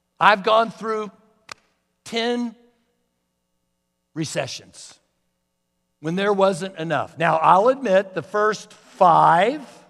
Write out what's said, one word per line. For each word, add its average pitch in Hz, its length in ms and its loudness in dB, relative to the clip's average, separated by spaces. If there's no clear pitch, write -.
I've 196 240 2
gone 220 280 0
through 214 380 -10
ten 240 500 -6
recessions - 840 -10
when 160 160 -8
there 202 180 0
wasn't 190 440 -2
enough. 156 400 -6
Now, 160 200 0
I'll 175 320 4
admit 202 440 -2
the 175 80 -8
first 208 520 -4
five 175 880 2